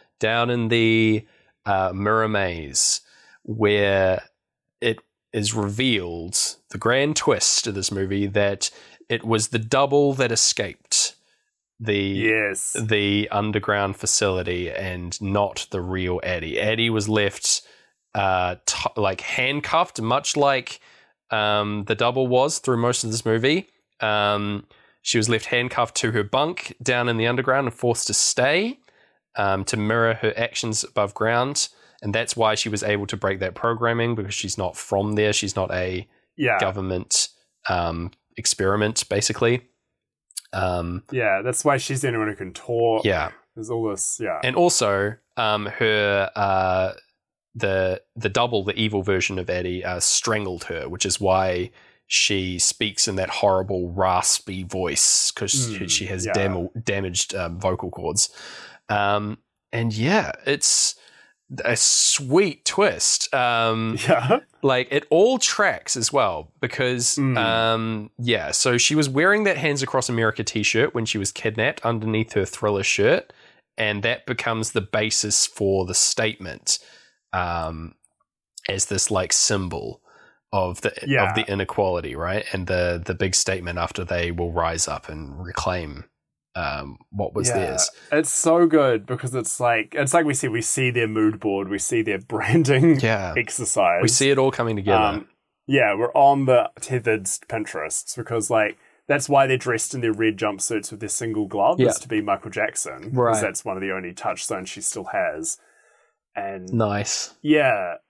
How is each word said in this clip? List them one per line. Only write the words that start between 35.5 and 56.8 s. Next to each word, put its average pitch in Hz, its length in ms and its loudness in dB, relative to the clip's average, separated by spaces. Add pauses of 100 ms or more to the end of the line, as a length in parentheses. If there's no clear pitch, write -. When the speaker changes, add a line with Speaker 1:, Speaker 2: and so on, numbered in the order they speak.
Speaker 1:
not 92 160 -2
a 90 340 -4 (300)
Speaker 2:
Yeah. 120 240 0
Speaker 1:
government, 95 680 -2 (400)
um, 85 440 -2 (240)
experiment, 104 720 0
basically. 117 540 0 (920)
Um, 90 580 -2
Speaker 2:
Yeah, 104 320 0
that's 123 220 -4
why 143 140 2
she's 131 240 -4
the 135 60 0
only 117 100 -2
one 107 100 0
who 101 80 -6
can 92 160 -12
talk. 117 520 0
Speaker 1:
Yeah. 87 260 0 (240)
Speaker 2:
There's 113 160 -14
all 113 180 -2
this, - 340 -6
yeah. 85 220 -4
Speaker 1:
And 131 120 0
also, 107 600 2 (200)
um, 107 300 0
her, 101 720 2
uh, 95 560 2 (600)
the, 95 480 0 (140)
the 110 120 -4
double, 117 360 0
the 101 100 -2
evil 104 280 0
version 95 360 0
of 90 120 -6
Addie, 90 340 -4
uh, 90 160 -6
strangled 98 640 -2
her, 76 240 -8
which 87 180 -6
is 95 140 -4
why 92 500 2 (360)
she 92 520 0
speaks - 500 -2
in 95 80 -2
that 92 140 -2
horrible, 95 640 0
raspy 92 680 0
voice, 90 680 0
'cause 98 220 -6
she, 117 260 -2
Speaker 2:
Mm, 95 120 -8
Speaker 1:
she - 160 0
has 92 200 -4
Speaker 2:
yeah. 98 60 -2
Speaker 1:
dam-, 95 360 0 (140)